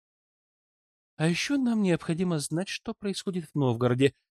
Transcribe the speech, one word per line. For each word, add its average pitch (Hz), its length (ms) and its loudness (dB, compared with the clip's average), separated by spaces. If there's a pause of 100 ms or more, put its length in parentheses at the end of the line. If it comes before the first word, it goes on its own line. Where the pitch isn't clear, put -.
(1160)
А 156 100 0
ещё 175 300 0
нам 233 240 2
необходимо 175 560 0
знать, 156 320 -4
что - 240 -8
происходит 185 560 -6
в - 60 -10
Новгороде. 123 580 2 (220)